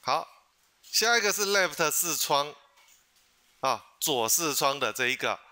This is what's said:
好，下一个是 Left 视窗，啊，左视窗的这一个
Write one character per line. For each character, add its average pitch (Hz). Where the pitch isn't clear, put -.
好， 147
下 233
一 220
个 208
是 202
Left 175
视 165
窗， 147
啊， 127
左 120
视 156
窗 139
的 113
这 123
一 127
个 113